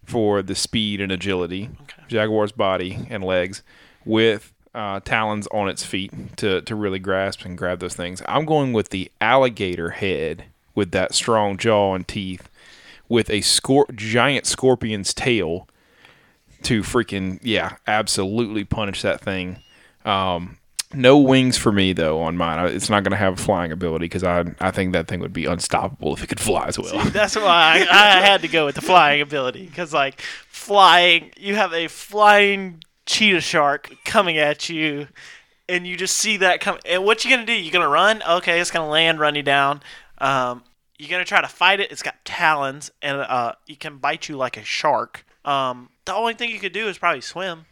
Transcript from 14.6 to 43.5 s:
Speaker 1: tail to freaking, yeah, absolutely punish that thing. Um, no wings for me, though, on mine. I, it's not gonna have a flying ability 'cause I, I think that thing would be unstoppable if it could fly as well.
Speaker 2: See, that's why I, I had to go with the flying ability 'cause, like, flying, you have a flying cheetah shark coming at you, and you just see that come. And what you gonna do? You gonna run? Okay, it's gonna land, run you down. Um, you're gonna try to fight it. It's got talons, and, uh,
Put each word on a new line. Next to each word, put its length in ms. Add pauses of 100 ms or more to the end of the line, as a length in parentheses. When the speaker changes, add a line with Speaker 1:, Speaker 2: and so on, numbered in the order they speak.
Speaker 1:
tail 540 (960)
to 200
freaking, 580
yeah, 340 (100)
absolutely 760
punish 380
that 180
thing. 380 (480)
Um, 520 (360)
no 240
wings 400
for 160
me, 180
though, 300
on 160
mine. 220
I, 80
it's 220
not 140
gonna 140
have 160
a 100
flying 300
ability 340
'cause 160
I, 220 (160)
I 100
think 220
that 160
thing 100
would 140
be 120
unstoppable 680
if 100
it 40
could 120
fly 280
as 120
well. 240
Speaker 2:
See, 60
that's 260
why 560
I, 280
I 20
had 220
to 40
go 180
with 100
the 60
flying 380
ability 560
'cause, 180
like, 280
flying, 1160
you 180
have 180
a 160
flying 920 (240)
cheetah 360
shark 480 (160)
coming 320
at 320
you, 380 (600)
and 200
you 100
just 200
see 200
that 240
come. 240
And 180
what 220
you 60
gonna 140
do? 80
You 180
gonna 180
run? 380
Okay, 340
it's 100
gonna 180
land, 300
run 160
you 80
down. 380 (380)
Um, 440 (360)
you're 100
gonna 160
try 160
to 60
fight 320
it. 120
It's 120
got 220
talons, 640 (100)
and, 160
uh, 360 (140)